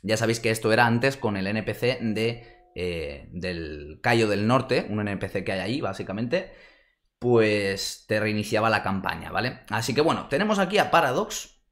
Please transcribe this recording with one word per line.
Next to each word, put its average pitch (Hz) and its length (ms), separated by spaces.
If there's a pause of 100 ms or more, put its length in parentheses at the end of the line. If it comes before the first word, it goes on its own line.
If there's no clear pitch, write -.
Ya 110 140
sabéis 117 220
que 113 120
esto 110 220
era 120 140
antes 120 300
con 107 200
el 95 120
N 107 160
P 107 100
C 127 260
de, 113 460 (300)
eh, 82 560
del 80 680
Cayo 117 280
del 101 180
Norte, 123 420
un 104 120
N 101 160
P 92 120
C 95 140
que 98 80
hay 95 100
ahí, 117 200
básicamente, 107 720 (680)
pues 107 880
te 107 140
reiniciaba 107 500
la 104 140
campaña, 92 480
¿vale? 107 360
Así 113 260
que 135 60
bueno, 131 280
tenemos 202 320
aquí 190 180
a - 140
Paradox 160 680 (120)